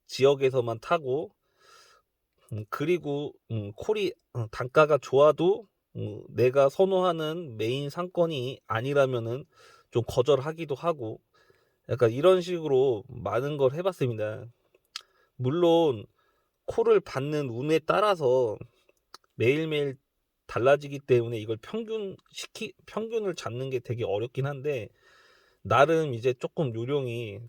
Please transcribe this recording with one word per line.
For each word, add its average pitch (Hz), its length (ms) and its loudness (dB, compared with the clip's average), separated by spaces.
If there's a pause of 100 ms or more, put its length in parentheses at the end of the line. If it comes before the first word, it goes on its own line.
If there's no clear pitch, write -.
지역에서만 131 720 2
타고, 160 520 -2 (1200)
음, 107 180 -10
그리고, 147 640 -4 (160)
음, 107 260 -6
콜이, 208 360 -4 (220)
어, 120 160 -6
단가가 147 480 2
좋아도, 156 680 4 (300)
음, 107 320 -10
내가 127 400 4
선호하는 170 880 0
메인 127 340 -2
상권이 165 760 -2
아니라면은 127 760 0 (460)
좀 120 160 0
거절하기도 147 680 0
하고, 135 460 -6 (680)
약간 120 220 2
이런 175 300 4
식으로 139 680 0
많은 131 500 -4
걸 135 160 2
해봤습니다. 113 720 -4 (880)
물론 156 680 2 (600)
콜을 220 340 2
받는 147 500 -4
운에 147 300 0
따라서 151 760 2 (800)
매일매일 143 600 0 (500)
달라지기 139 540 2
때문에 120 380 2
이걸 107 200 -6
평균시키-, 214 1160 -10 (120)
평균을 220 480 -6
잡는 127 360 -8
게 127 100 -4
되게 120 240 -6
어렵긴 110 420 -4
한데, 135 420 -6 (760)
나름 151 520 4
이제 120 200 0
조금 127 400 -4
요령이 117 760 -4